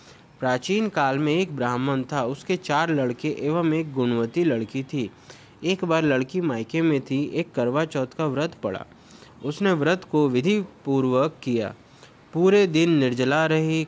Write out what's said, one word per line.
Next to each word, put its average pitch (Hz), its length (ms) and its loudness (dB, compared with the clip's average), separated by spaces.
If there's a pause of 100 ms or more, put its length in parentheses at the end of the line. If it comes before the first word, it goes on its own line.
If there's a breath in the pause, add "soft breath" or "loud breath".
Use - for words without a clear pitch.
(400 loud breath)
प्राचीन 185 500 0
काल 139 280 0
में 151 160 0
एक 165 220 -2
ब्राह्मण 127 480 -2 (100)
था, 135 120 0
उसके 143 300 -4
चार 165 340 0
लड़के 135 400 0 (100)
एवं 156 340 0
एक 156 200 -4
गुणवती 120 500 0
लड़की 131 400 -2
थी। 131 280 -6 (520 loud breath)
एक 185 220 -2
बार 165 180 2
लड़की 139 380 0
मायके 139 400 -2
में 156 200 2
थी, 135 320 -4
एक 160 180 -4
करवा 131 340 0
चौथ 139 220 -4
का - 180 -6
व्रत 147 280 -2 (100)
पड़ा। 95 220 -6 (600 loud breath)
उसने 185 280 0
व्रत 165 300 0
को 151 260 2
विधि 160 320 2
पूर्वक 135 840 0
किया, 110 320 -2 (580 loud breath)
पूरे 190 340 4
दिन 165 240 2
निर्जला 131 540 2
रही, 160 420 0